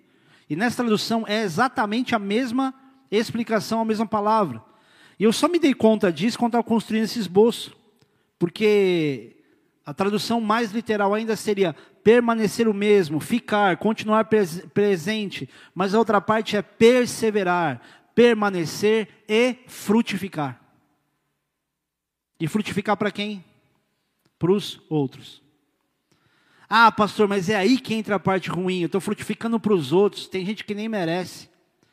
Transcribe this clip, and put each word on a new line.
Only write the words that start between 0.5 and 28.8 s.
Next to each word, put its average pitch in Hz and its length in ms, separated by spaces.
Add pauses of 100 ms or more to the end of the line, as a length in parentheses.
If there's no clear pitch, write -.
nessa 226 220
tradução 226 480
é 208 180
exatamente 220 720
a 226 60
mesma 247 540 (360)
explicação, 226 720
a 226 60
mesma 220 220
palavra. 208 540 (560)
E 175 60
eu 220 80
só 285 160
me 349 120
dei 277 140
conta 208 380
disso 175 260
quando 233 160
estava 233 100
construindo 220 420
esse 240 140
esboço. 202 540 (640)
Porque 175 1000 (480)
a 147 80
tradução 208 480
mais 220 300
literal 208 420
ainda 220 240
seria 196 360 (300)
permanecer 233 640
o 214 60
mesmo, 196 460
ficar, 208 580
continuar 214 480
pres-, 185 380 (120)
presente. 202 760 (240)
Mas 190 220
a - 20
outra 220 240
parte 220 340
é 202 60
perseverar, 190 1200 (320)
permanecer 208 920 (200)
e 233 380
frutificar. 190 960 (1800)
E 160 80
frutificar 208 480
pra 208 140
quem? 208 340 (920)
Pros 185 500
outros. - 540 (1300)
"Ah, 226 220
pastor, 214 360
mas 196 220
é 220 60
aí 262 240
que - 160
entra 202 220
a - 20
parte 185 320
ruim. 185 300